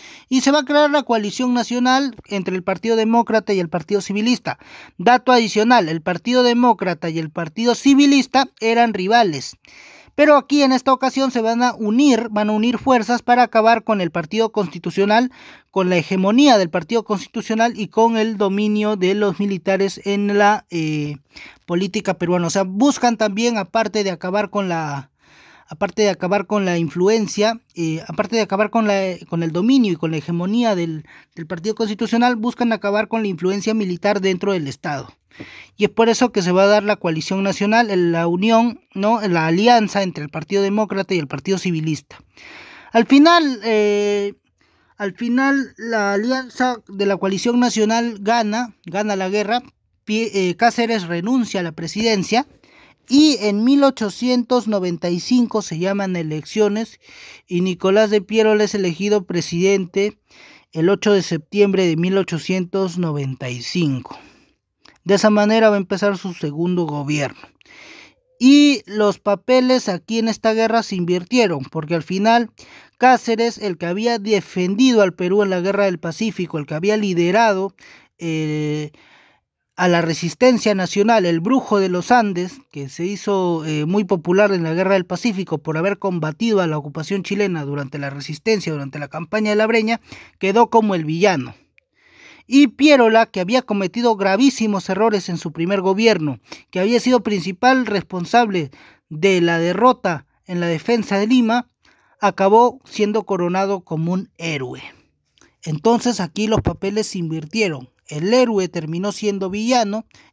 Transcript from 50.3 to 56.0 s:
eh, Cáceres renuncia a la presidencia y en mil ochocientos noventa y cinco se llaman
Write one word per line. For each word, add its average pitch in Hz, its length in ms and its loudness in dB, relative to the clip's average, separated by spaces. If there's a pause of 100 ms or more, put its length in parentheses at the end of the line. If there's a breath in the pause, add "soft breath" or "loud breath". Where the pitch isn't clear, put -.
eh, 185 220 0
Cáceres 226 500 0
renuncia 202 540 -2
a - 20 -4
la 165 100 -6
presidencia 208 720 -2 (640 soft breath)
y 294 320 6
en 208 220 0
mil 277 220 4
ochocientos 247 840 0
noventa 180 440 -2
y 175 100 -2
cinco 233 420 0
se 160 160 -8
llaman 190 380 -2